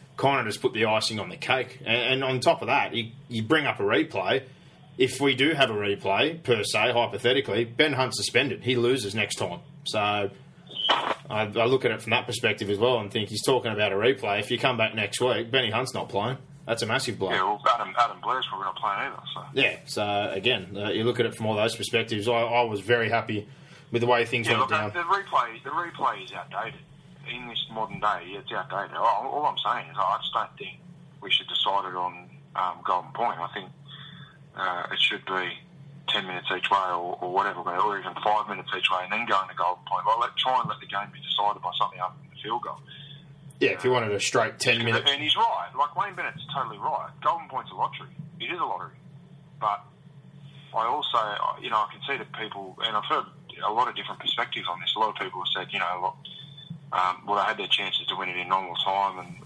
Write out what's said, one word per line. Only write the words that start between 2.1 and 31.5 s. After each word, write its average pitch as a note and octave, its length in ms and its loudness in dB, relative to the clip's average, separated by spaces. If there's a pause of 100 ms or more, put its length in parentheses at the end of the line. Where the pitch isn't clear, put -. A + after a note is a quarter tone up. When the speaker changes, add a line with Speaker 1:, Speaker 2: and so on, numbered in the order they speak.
Speaker 1:
on C3 160 0
top E3 200 4
of G#2+ 80 -6
that, A#2+ 260 2
you, A2+ 180 -2 (160)
you A2+ 140 -2
bring D3+ 240 4
up A2+ 140 0
a - 20 -2
replay. A2+ 600 4 (560)
If - 220 4
we C#3 140 6
do C#3+ 200 4
have C3 160 4
a A2 40 -2
replay, G#2 680 2
per A2+ 220 4
se, A2+ 280 2
hypothetically, A#2 720 2
Ben C#3+ 300 2
Hunt's B2 240 0
suspended. A2 440 0
He B2 140 2
loses A#2 380 2
next G#2 220 -2
time. F2 240 -4 (240)
So G#2 460 0 (580)
I, - 220 2 (180)
I G#2+ 360 2
look B2+ 200 4
at A#2+ 60 4
it A2 100 -2
from A2 100 -6
that A#2+ 160 2
perspective A2 440 0
as G2+ 80 2
well A#2 220 4
and G2+ 100 -6
think G#2 180 0
he's G#2 140 -4
talking B2 300 4
about G#2 200 2
a G2 40 2
replay. G#2+ 420 4
If G#2 140 -2
you A#2 60 2
come B2+ 180 2
back A2 180 2
next G#2 260 -2
week, A2+ 300 2
Benny B2 200 2
Hunt's A#2+ 240 0
not F#2 140 -4
playing. A#2 300 -2 (260)
That's A#2 180 0
a A#2 40 -2
massive A2+ 320 0
blow. F#2 120 0
Speaker 2:
Yeah, F#2+ 120 2
well, G#2 200 0 (120)
Adam, G2+ 240 -4
Adam G#2+ 240 2
Blair's A#2+ 260 0
probably G2 180 -4
not F#2+ 100 -4
playing G#2 240 -2
either. C3 220 -6 (120)
So. F#2 180 -10
Speaker 1:
Yeah, A#2 240 2 (100)
so G#2 460 0
again, F#2+ 440 -2
uh, G#2 140 -2
you G2+ 120 0
look A#2+ 160 2
at A#2 80 2
it G#2+ 80 -4
from A2+ 120 -4
all A2 100 0
those A2 180 2
perspectives. A2 540 -2
I, B2 60 6
I A#2 280 4
was G#2+ 180 0
very A2+ 280 4
happy G#2 400 0 (420)
with A#2+ 100 2
the A#2+ 60 2
way A#2+ 180 6
things A#2 220 -2
Speaker 2:
Yeah, A#2 120 4
Speaker 1:
went A#2 120 2
Speaker 2:
look, A2+ 80 2
Speaker 1:
down. G#2+ 140 -2
Speaker 2:
the F3 80 -4
replay, D#3+ 640 0
the C3+ 60 -8
replay C#3 540 -2
is F#2 80 -16
outdated. G2 460 -8 (480)
In B2 220 -10
this A2+ 240 -6
modern A2 280 -6
day, F#2+ 360 -2
it's G2 160 -10
outdated. F#2+ 460 -4
All, G#2+ 340 2
all D3 140 0
I'm B2+ 100 -2
saying G#2+ 340 -2
is E2+ 80 -16
I G2+ 220 2
just - 140 -6
don't G#2+ 240 -2
think F#2+ 180 -12 (460)
we G2 100 -6
should - 160 2
decide G2 400 0